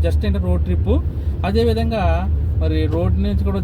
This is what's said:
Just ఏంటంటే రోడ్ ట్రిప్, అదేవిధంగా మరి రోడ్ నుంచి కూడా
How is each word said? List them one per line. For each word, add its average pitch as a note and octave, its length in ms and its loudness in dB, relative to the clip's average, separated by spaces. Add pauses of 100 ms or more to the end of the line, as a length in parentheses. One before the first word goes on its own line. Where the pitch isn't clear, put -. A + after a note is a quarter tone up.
Just E3+ 220 2
ఏంటంటే G3 200 0
రోడ్ F3+ 200 2
ట్రిప్, F#3 260 0 (560)
అదేవిధంగా A3+ 560 0 (560)
మరి D#3 160 0 (180)
రోడ్ F3+ 300 0
నుంచి G3+ 240 0
కూడా F#3+ 140 -2